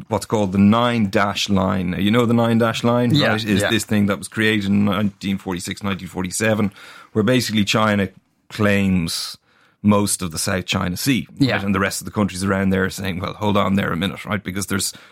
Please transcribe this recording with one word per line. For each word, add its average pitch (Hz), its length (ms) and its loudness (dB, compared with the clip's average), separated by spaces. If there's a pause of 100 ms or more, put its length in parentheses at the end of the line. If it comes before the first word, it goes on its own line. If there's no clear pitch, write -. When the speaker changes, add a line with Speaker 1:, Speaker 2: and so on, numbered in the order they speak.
Speaker 1:
what's 104 200 -2
called 104 260 0
the 98 60 2
Nine 113 520 4
Dash 101 380 0
Line. 92 420 0
Now, 85 80 -4
you 101 140 2
know 120 140 4
the 117 80 2
Nine 117 240 2
Dash 113 260 2
Line, 120 280 2
Speaker 2:
Yeah, 135 180 2
Speaker 1:
right? 110 140 -2
Is 104 180 2
Speaker 2:
yeah. 101 80 0
Speaker 1:
this 110 140 0
thing 104 220 0
that 98 120 -2
was - 100 -12
created 110 380 0
in 101 180 2
nineteen 98 540 -2
forty-six, 92 440 -8
nineteen 95 240 -6
forty-seven, 98 640 -2 (420)
where 107 120 0
basically 110 400 2
China 104 440 2 (520)
claims 98 760 0 (460)
most 104 380 2
of 90 120 -6
the 78 60 -8
South 92 280 -2
China 95 300 -2
Sea, 127 360 -2
right? - 160 -20
Speaker 2:
Yeah. 98 160 -2
Speaker 1:
And 101 100 0
the 95 40 0
rest 98 220 0
of 92 60 -14
the 92 40 -10
countries 92 320 -2
around 98 280 0
there 95 140 2
are 95 60 -2
saying, 95 300 -8
"Well, 98 140 -6
hold 104 220 -2
on 98 200 2
there 98 160 -2
a 90 40 -4
minute," 87 280 -4
right? 104 180 -4
Because 95 240 -8
there's - 260 -4 (200)